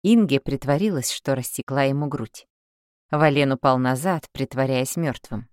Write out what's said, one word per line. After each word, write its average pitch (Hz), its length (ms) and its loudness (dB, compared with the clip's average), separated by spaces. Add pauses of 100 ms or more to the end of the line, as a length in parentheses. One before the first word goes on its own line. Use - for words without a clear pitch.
Инге 190 380 4
притворилась, 143 720 -2
что - 220 -4
рассекла 135 500 -4
ему 143 240 0
грудь. 131 400 -10 (640)
Вален 147 420 4
упал 131 260 2
назад, 135 540 -2
притворяясь 131 640 -2
мёртвым. 131 560 -6